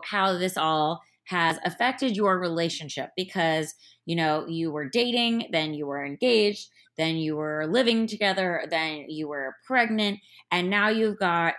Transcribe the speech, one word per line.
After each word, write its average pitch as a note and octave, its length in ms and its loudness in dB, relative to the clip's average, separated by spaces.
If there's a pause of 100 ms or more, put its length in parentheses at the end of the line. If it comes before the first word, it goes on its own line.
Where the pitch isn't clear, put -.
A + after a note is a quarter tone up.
how F#3+ 320 0
this F#3 200 -2
all D#3 460 0 (220)
has E3 380 2
affected A#3+ 540 0
your F#3+ 220 4
relationship E3 760 -4
because, E3 600 0 (300)
you E3 100 -2
know, D#3 320 2
you E3 240 -2
were D3 180 -6
dating, A#3 640 0
then D#3 240 0
you D3 100 -4
were C#3 180 -4
engaged, G#3 680 2 (280)
then D#3+ 180 0
you D#3 200 -2
were D3+ 320 -2
living A3+ 400 2
together, F#3+ 640 0
then D#3 380 -2
you D#3 200 -6
were C#3 280 -6 (100)
pregnant, A3 540 0 (320)
and F3+ 180 0
now G#3 180 2
you've A3 320 0
got E3+ 400 2